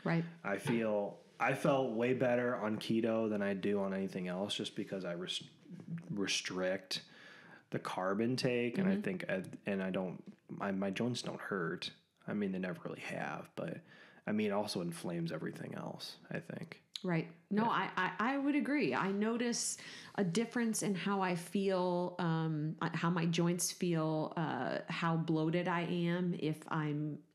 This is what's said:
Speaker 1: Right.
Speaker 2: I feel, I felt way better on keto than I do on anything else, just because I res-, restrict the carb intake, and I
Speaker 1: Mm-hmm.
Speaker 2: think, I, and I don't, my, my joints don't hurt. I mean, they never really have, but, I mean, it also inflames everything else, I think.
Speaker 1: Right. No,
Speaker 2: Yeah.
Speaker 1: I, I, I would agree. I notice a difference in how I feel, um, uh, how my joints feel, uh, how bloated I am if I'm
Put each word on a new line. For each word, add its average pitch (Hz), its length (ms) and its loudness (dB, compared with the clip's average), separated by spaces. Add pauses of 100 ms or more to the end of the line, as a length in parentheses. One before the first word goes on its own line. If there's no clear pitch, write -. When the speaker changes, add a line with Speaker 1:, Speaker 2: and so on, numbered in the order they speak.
Speaker 1:
Right. 165 200 2 (200)
Speaker 2:
I 101 140 0
feel, 110 580 0 (240)
I 123 140 2
felt 135 380 2
way 120 200 4
better 123 440 4
on 107 200 0
keto 113 540 2
than 104 100 0
I 101 140 2
do 101 260 2
on 98 140 0
anything 95 340 -2
else, 95 260 -2
just - 220 -4
because 98 300 -4
I 87 60 -4
res-, 87 300 -4 (680)
restrict 95 920 -2 (680)
the - 80 0
carb 95 440 0
intake, 120 560 2
and 95 100 4
I 98 40 6
Speaker 1:
Mm-hmm. 98 80 2
Speaker 2:
think, 95 280 -2
I, 95 140 0 (240)
and 98 160 0
I 92 80 -2
don't, 92 320 -2 (260)
my, - 220 -4
my 98 200 0
joints 117 320 -2
don't - 180 -6
hurt. 87 500 -4 (380)
I 110 60 -2
mean, 101 180 0
they 92 60 -2
never 92 260 -4
really 82 160 -8
have, 76 560 -6
but, - 220 -4 (480)
I 110 60 -2
mean, 107 160 2
it 101 40 0
also 104 280 0
inflames 87 520 -4
everything 165 420 -6
else, - 420 -8 (140)
I - 80 -6
think. - 420 -10 (240)
Speaker 1:
Right. 165 240 0 (220)
No, 214 140 2
Speaker 2:
Yeah. 233 60 2
Speaker 1:
I, 180 260 0
I, 214 380 0
I 285 40 0
would 277 160 2
agree. 247 400 2
I 147 160 2
notice 226 640 0 (400)
a 208 80 4
difference 226 580 2
in 208 120 2
how 190 260 0
I 180 140 2
feel, 180 840 2
um, 160 600 2
uh, 165 140 0
how 170 160 2
my 165 160 2
joints 170 440 4
feel, 156 640 2
uh, 127 420 0 (100)
how 165 280 2
bloated 165 520 2
I 175 140 2
am 175 560 2
if 156 180 0 (120)
I'm 151 500 0 (160)